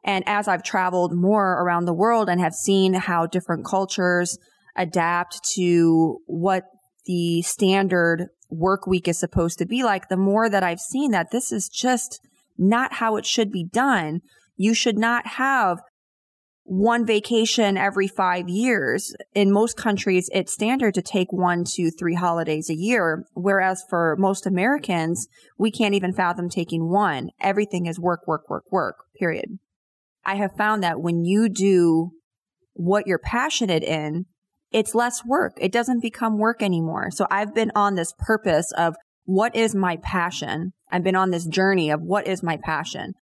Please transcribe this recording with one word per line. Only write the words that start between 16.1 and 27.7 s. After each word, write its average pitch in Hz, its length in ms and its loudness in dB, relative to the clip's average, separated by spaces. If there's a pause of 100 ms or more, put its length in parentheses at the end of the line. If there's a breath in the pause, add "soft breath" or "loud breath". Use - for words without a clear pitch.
one 226 340 2
vacation 214 720 2
every 196 300 0
five 180 400 -2
years. 185 680 -2 (180)
In 196 180 4
most 220 240 2
countries, 190 560 0
it's 185 220 -2
standard 233 400 0
to 180 80 -2
take 185 300 -2
one 175 320 0 (120)
to 165 140 0
three 170 240 -4
holidays 165 560 -2
a 160 60 -2
year, 180 480 0 (100)
whereas 185 560 0
for 165 300 2
most 190 260 0
Americans, 185 840 -2 (300 soft breath)
we 220 140 2
can't 208 240 0
even 190 180 -2
fathom 175 340 -2
taking 165 420 -4
one. 175 400 0 (120)
Everything 196 460 0